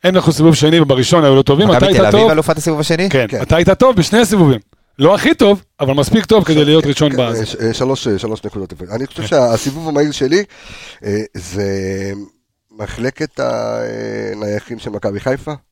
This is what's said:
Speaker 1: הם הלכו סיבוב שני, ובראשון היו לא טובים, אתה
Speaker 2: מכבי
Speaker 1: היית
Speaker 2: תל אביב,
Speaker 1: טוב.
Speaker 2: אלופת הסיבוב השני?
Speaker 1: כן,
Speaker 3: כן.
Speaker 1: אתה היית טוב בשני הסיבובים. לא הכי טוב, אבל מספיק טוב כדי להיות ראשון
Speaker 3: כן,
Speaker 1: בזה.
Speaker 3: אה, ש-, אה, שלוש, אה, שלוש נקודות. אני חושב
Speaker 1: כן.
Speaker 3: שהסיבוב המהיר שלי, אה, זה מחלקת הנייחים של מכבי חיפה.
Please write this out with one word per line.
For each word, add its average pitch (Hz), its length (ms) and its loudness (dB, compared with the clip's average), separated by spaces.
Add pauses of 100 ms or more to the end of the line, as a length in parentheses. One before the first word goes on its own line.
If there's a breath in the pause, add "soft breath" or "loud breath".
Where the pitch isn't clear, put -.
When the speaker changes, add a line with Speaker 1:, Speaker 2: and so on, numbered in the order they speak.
Speaker 1:
הם 185 100 2
הלכו 165 180 2
סיבוב 156 220 4
שני, 156 260 2
ובראשון 143 440 2
היו 135 120 6
לא 135 60 4
טובים, 151 280 2
אתה 160 60 4
Speaker 2:
מכבי 185 100 4
Speaker 1:
היית 190 140 4
Speaker 2:
תל 190 60 4
אביב, 208 140 4
Speaker 1:
טוב. 220 100 4
Speaker 2:
אלופת 156 280 0
הסיבוב 151 220 -4
השני? 170 300 -2
Speaker 1:
כן, 131 180 2
Speaker 3:
כן. 120 140 -6
Speaker 1:
אתה 156 140 0
היית 175 140 2
טוב 247 260 4
בשני 185 220 2
הסיבובים. 180 400 4 (400)
לא 156 160 4
הכי 311 200 0
טוב, 202 300 2 (160)
אבל 135 140 0
מספיק 147 300 0
טוב 214 200 2
כדי 151 200 2
להיות 151 220 2
ראשון 147 260 0
Speaker 3:
כן, 127 40 -4 (140)
Speaker 1:
בזה. 117 100 -4
Speaker 3:
אה, 110 60 -4
ש-, - 100 -12
אה, 113 180 -4
שלוש, 131 340 -4
אה, 101 100 -2
שלוש 107 260 -8
נקודות. 98 280 -10 (180)
אני 120 160 -8
חושב - 160 -14
Speaker 1:
כן. 107 60 -8
Speaker 3:
שהסיבוב 135 600 -2
המהיר 147 240 0
שלי, 147 300 -2 (600 loud breath)
אה, 104 160 -4 (140)
זה 101 300 -8 (1080)
מחלקת 117 680 -8
הנייחים 113 1400 -8
של 113 120 -12
מכבי 101 300 -6
חיפה. 135 320 -8 (200)